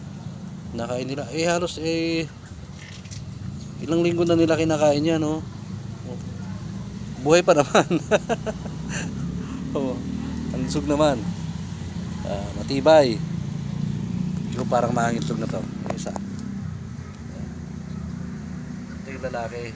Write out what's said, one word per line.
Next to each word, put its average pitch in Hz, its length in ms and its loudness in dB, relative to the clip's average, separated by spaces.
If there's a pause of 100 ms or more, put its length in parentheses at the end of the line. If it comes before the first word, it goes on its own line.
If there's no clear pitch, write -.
(720)
Nakain 120 320 -2
nila. 135 240 -4
Eh, 160 160 0
halos, 170 320 2
eh, 165 480 0 (1600)
ilang 165 160 4
linggo 170 240 4
na 170 160 6
nila 160 160 6
kinakain 151 480 6
yan, 160 160 4
no? 156 240 0 (1800)
Buhay 165 240 8
pa 185 80 10
naman. 147 360 6 (120)
<laughs> - 0 - (1700)
Oh, 135 240 0 (560)
ang - 160 -2
lusog - 240 0
naman. 147 240 6 (1120)
Ah, 98 160 -2 (160)
matibay. 135 640 6 (1300)
Pero - 160 -2
parang 120 240 4
mangitlog 117 480 2
na 113 80 -2
to. 101 160 -4
Yung - 320 -6
isa. - 180 -6 (2750)
Ito - 220 -10
yung 127 160 -8
lalaki, 120 460 -6